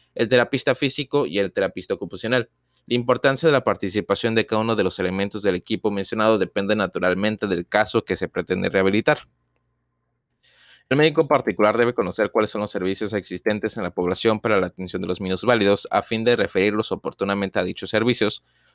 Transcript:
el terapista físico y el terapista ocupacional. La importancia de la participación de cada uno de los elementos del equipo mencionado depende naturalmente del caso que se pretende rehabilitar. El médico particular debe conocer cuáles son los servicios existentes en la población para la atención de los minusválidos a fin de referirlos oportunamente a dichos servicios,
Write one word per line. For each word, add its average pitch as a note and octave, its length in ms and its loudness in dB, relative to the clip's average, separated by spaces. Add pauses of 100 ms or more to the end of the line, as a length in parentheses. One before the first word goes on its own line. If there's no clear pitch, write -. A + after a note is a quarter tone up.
(140)
el A#2 140 0
terapista B2 480 2
físico C#3 500 -2
y E2+ 140 -2
el G2 120 0
terapista F#2+ 420 -2
ocupacional. A2+ 560 -4 (360)
La A#2 80 -2
importancia B2+ 540 2
de D3+ 40 6
la C3 120 2
participación G2+ 720 0
de A2 100 2
cada A2 160 0
uno A2+ 140 0
de G2+ 80 2
los F#2 160 -2
elementos G2 420 -2
del F#2+ 140 2
equipo G#2 340 -2
mencionado G#2+ 480 0
depende G2 380 0
naturalmente F#2+ 720 0
del F2 180 -2
caso - 380 0
que F#2+ 100 -2
se F2+ 140 -4
pretende F#2 400 -4
rehabilitar. G2 580 2 (1600)
El C3+ 100 2
médico D#3 280 4
particular A2 500 2
debe A#2+ 180 2
conocer G2+ 360 0
cuáles - 220 0
son G#2 80 -6
los G#2 100 -4
servicios F#2+ 420 -4
existentes G#2 640 -4
en A2 60 -6
la F2 80 -4
población F2+ 480 0
para G#2+ 220 0
la F2 80 -2
atención F#2 340 -10
de F#2 60 -6
los F#2 120 -4
minusválidos G2+ 680 2
a G2+ 100 2
fin A2+ 220 -6
de A#2+ 140 4
referirlos G#2 560 0
oportunamente G2 640 -4
a F#2 60 0
dichos F#2 260 -8
servicios, A2 540 0 (300)